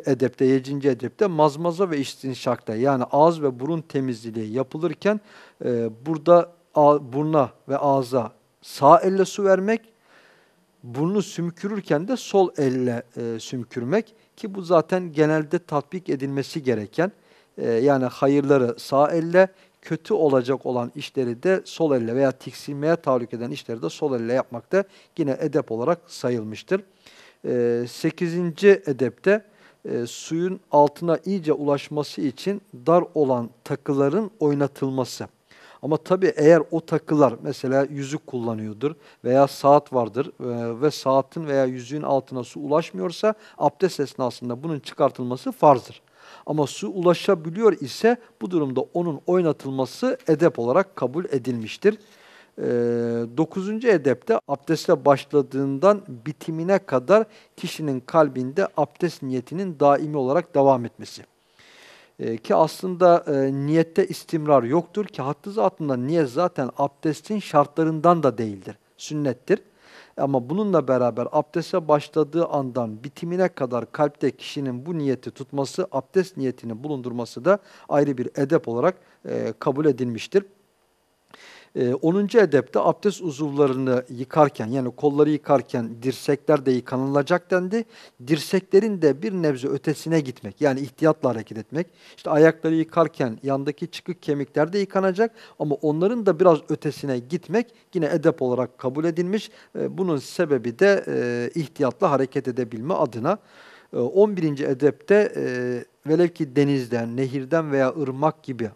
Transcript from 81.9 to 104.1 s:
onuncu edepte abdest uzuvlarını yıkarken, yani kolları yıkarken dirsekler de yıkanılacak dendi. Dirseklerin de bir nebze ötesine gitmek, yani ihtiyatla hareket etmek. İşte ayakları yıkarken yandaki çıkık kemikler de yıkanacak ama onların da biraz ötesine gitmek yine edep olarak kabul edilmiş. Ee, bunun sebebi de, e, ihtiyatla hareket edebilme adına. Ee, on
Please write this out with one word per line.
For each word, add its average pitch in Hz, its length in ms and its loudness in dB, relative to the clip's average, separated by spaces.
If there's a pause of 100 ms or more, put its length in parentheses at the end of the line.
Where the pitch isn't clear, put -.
onuncu 196 460 2
edepte 147 400 4
abdest 175 420 0
uzuvlarını 135 880 0
yıkarken, 131 580 0
yani 123 280 -4
kolları 147 340 2
yıkarken 135 600 0 (120)
dirsekler 139 640 0
de 131 60 2
yıkanılacak 139 800 -2
dendi. 185 340 -2 (420)
Dirseklerin 190 760 2
de 143 200 4
bir 208 120 -4
nebze 143 340 -2
ötesine 156 520 -2
gitmek, 123 420 -8
yani 135 180 2
ihtiyatla 143 500 0
hareket 110 280 -6
etmek. 147 300 -6 (300)
İşte - 120 -10
ayakları 160 460 4
yıkarken 156 680 0
yandaki 139 480 -4
çıkık - 320 -12
kemikler 147 500 -2
de 202 60 0
yıkanacak 190 520 0 (280)
ama 151 160 -2
onların 190 500 0
da 165 140 2
biraz 175 200 6 (100)
ötesine 143 500 -4
gitmek 170 480 -4 (260)
yine 165 120 -2
edep 156 360 0
olarak 123 360 -2
kabul 139 280 -4
edilmiş. 180 460 -4 (240)
Ee, 139 220 -6
bunun 175 200 0
sebebi 123 640 -2
de, 196 280 4
e, 120 420 -4 (100)
ihtiyatla 143 520 -2
hareket 135 360 0
edebilme 123 460 -6
adına. 139 440 -2 (560)
Ee, 156 40 -4
on 190 400 2